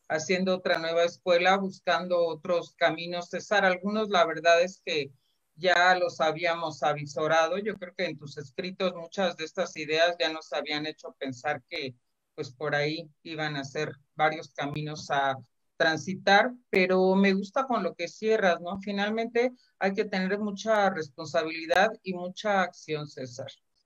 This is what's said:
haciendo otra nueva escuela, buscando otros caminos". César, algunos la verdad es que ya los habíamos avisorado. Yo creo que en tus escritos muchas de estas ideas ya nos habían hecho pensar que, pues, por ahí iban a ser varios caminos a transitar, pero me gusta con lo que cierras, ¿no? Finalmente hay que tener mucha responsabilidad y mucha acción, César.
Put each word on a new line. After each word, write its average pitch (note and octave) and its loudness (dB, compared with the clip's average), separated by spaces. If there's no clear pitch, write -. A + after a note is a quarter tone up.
haciendo F3+ 0
otra F3+ 0
nueva E3 0
escuela, F3+ 4
buscando F3+ 0
otros E3 -2
caminos". E3+ -2
César, F#3+ 0
algunos G3+ 0
la F3+ 4
verdad E3 4
es F#3 -2
que D3 -4
ya F3 4
los F3 -2
habíamos E3 -2
avisorado. D#3 0
Yo G#3 -6
creo F3+ -14
que F#3 -4
en D#3 -6
tus D3 -16
escritos F#3 -6
muchas E3+ -4
de D#3+ -8
estas F3 -6
ideas D#3+ 2
ya D#3+ 0
nos D#3 -10
habían D3+ -4
hecho - -12
pensar C#3 -6
que, C#3 -8
pues, - -10
por D3 -4
ahí D#3 -4
iban D3+ -6
a C3+ -6
ser D3+ -6
varios D#3 -2
caminos D3+ -8
a C#3 0
transitar, F#3+ 2
pero F#3 4
me G3 6
gusta G3+ -2
con A3+ 0
lo E3 -4
que E3+ -6
cierras, G3 2
¿no? F#3 -8
Finalmente A3+ -2
hay G3 0
que G#3 -2
tener G3 -2
mucha G#3 0
responsabilidad D#3+ 0
y F#3 -6
mucha F#3 -2
acción, D3+ -6
César. C3 -12